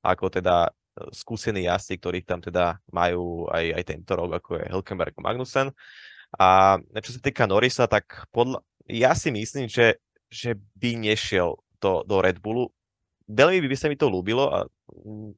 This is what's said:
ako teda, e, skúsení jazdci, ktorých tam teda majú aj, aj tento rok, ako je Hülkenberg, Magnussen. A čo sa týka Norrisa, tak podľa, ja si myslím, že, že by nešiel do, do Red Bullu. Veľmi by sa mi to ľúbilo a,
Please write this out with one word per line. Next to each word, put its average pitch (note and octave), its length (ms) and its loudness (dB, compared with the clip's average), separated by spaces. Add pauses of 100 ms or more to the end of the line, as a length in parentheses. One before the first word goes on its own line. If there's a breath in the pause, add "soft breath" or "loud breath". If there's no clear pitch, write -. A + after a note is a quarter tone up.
ako F#2 240 0
teda, F2+ 400 2
e, - 40 -4 (440)
skúsení G#2 560 -6
jazdci, F2 320 -4
ktorých F2+ 240 -6
tam F2 160 -6
teda F2 480 -2
majú F2 560 -2
aj, E2 320 -2
aj F2+ 80 -6
tento E2 320 -10
rok, F2 240 -6
ako E2+ 160 -8
je - 60 -6 (100)
Hülkenberg, F#2 400 -6
Magnussen. B2+ 560 -4 (640 loud breath)
A F#2+ 440 6 (200)
čo - 160 -12
sa B2+ 80 -16
týka C3+ 240 0
Norrisa, A2+ 400 2
tak - 480 -2
podľa, B2 240 0 (320)
ja B2+ 240 4
si - 160 -2
myslím, A2+ 400 -6
že, A#2 320 4 (240)
že A#2 320 -6 (160)
by A#2 240 -4
nešiel G#2 600 0 (220)
do, F#2+ 240 0
do G2 160 2
Red F2+ 180 2
Bullu. A2+ 300 -4 (560)
Veľmi D3+ 400 2
by C3+ 140 -4
sa D3+ 100 -2
mi D3 80 -4
to C#3+ 140 2
ľúbilo G#2 400 0
a, - 80 0 (800)